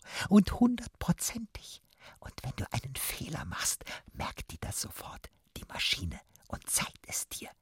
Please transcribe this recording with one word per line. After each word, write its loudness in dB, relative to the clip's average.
und 10
hundertprozentig. 0
Und -14
wenn -4
du 0
einen -2
Fehler -4
machst, -2
merkt -6
die -10
das -4
sofort, -10
die -10
Maschine, 0
und -6
zeigt 0
es -4
dir -10